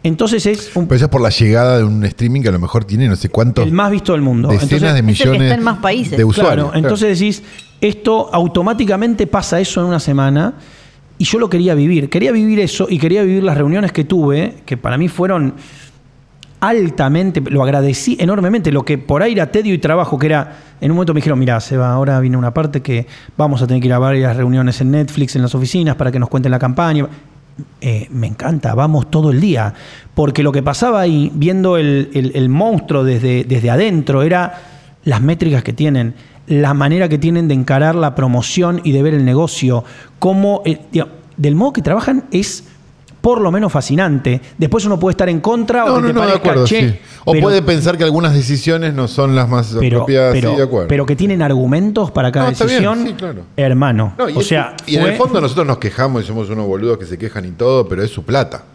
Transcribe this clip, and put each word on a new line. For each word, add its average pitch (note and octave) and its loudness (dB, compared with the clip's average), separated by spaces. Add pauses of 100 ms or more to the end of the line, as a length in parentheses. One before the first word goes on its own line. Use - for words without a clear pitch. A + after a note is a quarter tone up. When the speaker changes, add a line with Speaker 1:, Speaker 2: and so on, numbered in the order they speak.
Speaker 1:
Entonces G3 0
es G#3 -2
un F3 -2
Speaker 2:
Pero C3 2
eso B2+ 4
es C#3+ 0
por C3+ 2
la A2 2
llegada A#2+ 4
de A2 2
un G#2+ 0
streaming A#2 -2
que A2+ 2
a - 2
lo F2 0
mejor G2+ -2
tiene A2 0
no F#2 2
sé - -4
cuántos A#2 0
Speaker 1:
el D#3+ 0
más G3+ 2
visto G3 0
del D3+ 0
mundo. B2+ 0
Speaker 2:
decenas C3 0
Speaker 1:
Entonces D3+ 2
Speaker 2:
de C3+ 2
Speaker 3:
Es - -
el A2 2
que A2 4
está - 2
Speaker 2:
millones C3 2
Speaker 3:
en A#3 -2
más A#3 0
países. F#3 -2
Speaker 2:
de A2 4
usuarios. D3 4
Speaker 1:
Claro, D3 0
Speaker 2:
Claro. D#3+ 0
Speaker 1:
entonces G3+ 0
decís, G#3 -2 (380)
esto G#3+ 0
automáticamente G3+ 0
pasa F3 -2
eso F#3 -2
en F3 0
una F3 0
semana C#3 0 (640)
y - -2
yo A3+ -2
lo A3 0
quería F3 2
vivir. C#3+ 2
Quería F#3+ 0
vivir G#3+ 2
eso F#3+ -2
y E3+ -2
quería F3+ 2
vivir F#3+ 0
las D#3 0
reuniones E3 0
que D3+ -2
tuve, D#3 0 (100)
que B2+ -6
para A#2+ -4
mí E3+ 0
fueron F3 -2 (1040)
altamente, E3+ 0
lo C3+ 0
agradecí C#3 0
enormemente, F#3 0
lo C#3 0
que D3 -2
por C#3+ -2
ahí A#3 2
era E3 0
tedio G#3 0
y E3 0
trabajo, D#3+ 0
que C#3 0
era, D3 -2 (240)
en C#3 0
un E3+ 2
momento E3+ 0
me D3+ 2
dijeron, D3 0
"Mirá, B2 2
Seba, B2+ -2
ahora C3+ 0
viene B2+ 0
una B2 0
parte D3 -2
que A#2+ -4 (320)
vamos C#3 0
a B2+ 0
tener B2+ 2
que B2+ 0
ir B2 2
a B2 2
varias C3 2
reuniones B2+ 0
en C3 2
Netflix, C#3+ -2
en B2+ 0
las B2 -2
oficinas, C3+ 0
para C3 -2
que B2+ -2
nos B2 0
cuenten C3 0
la B2+ 0
campaña". C#3+ 0 (720)
Eh, A2+ -4
me A#2 -4
encanta, B2 -4
vamos D3 0
todo D#3 2
el B2+ 2
día, A#2+ 0 (420)
porque D3 0
lo C#3+ 2
que C#3 0
pasaba G3+ 0
ahí, D#3 0
viendo F3+ 2
el, C#3 0
el, C3 -2
el C3 2
monstruo D#3 0
desde, B2 0
desde A#2+ 0
adentro, D3+ 0
era F3 -2 (440)
las A#2+ 0
métricas D#3 0
que A#2 -6
tienen, B2+ 0 (340)
la D3 2
manera D#3 2
que D3+ 0
tienen E3 0
de C#3+ 2
encarar C#3 2
la D3 0
promoción C3+ 0
y D3 0
de C#3 2
ver D#3 2
el C#3 2
negocio, B2+ 0 (360)
cómo, G3 0
eh, D#3+ -2 (100)
digo, - -2 (280)
del D3 0
modo C4 2
que A3 -2
trabajan A3+ -2
es - -4 (580)
por A#3 2
lo F3+ 2
menos G3+ 0
fascinante. C#3 0 (180)
Después F#3+ 0
uno G3+ 0
puede F#3 2
estar F#3 0
en E3 -2
contra A#3 0
o - 0
Speaker 2:
No, B3+ 2
Speaker 1:
que B3 2
Speaker 2:
no, A#3+ 0
Speaker 1:
te A#3 0
Speaker 2:
no, A3+ 2
de G#3 2
Speaker 1:
parezca, F#3+ 2
Speaker 2:
acuerdo, C3 4
Speaker 1:
"Che", C#3 2
Speaker 2:
sí. F#2+ -2 (300)
O - 2
Speaker 1:
pero D#3 4
Speaker 2:
puede G3 4
pensar E3 0
que E3 2
algunas D#3 2
decisiones D3 0
no C3 -2
son C3+ 0
las B2 2
más A2+ -2
Speaker 1:
pero, A#2+ 2
Speaker 2:
apropiadas, C3 2
Speaker 1:
pero, B2+ 0
Speaker 2:
sí, D3+ 0
de C3+ 2
acuerdo. A#2 0
Speaker 1:
pero C#3 0
que C3+ -2
tienen F#3 0
argumentos D3 0
para B2+ 0
cada C3+ 0
Speaker 2:
No, B2+ 0
está - -2
bien, B3 2
Speaker 1:
decisión, A#3 0
Speaker 2:
sí, G#3+ -6
claro. D3+ -10 (160)
Speaker 1:
hermano. B2 2
Speaker 2:
No, B3 -2
y D3 -6
Speaker 1:
O - 0
Speaker 2:
es-, G3+ -2
Speaker 1:
sea, D3 -2 (100)
Speaker 2:
y D3 -2
en D#3+ 2
el F3+ 2
Speaker 1:
fue A#3 0
Speaker 2:
fondo G#3+ 0
nosotros C#3+ -2
nos C3 0
quejamos B2 -2
y F2+ -8
somos G#2+ -6
unos G#2+ -6
boludos G#2 -2
que F#2+ -12
se E2+ -10
quejan G#2+ -10
y F2+ -10
todo, A#2+ 0
pero F#2 -4
es A2 -2
su F2+ -10
plata. B2+ -4 (120)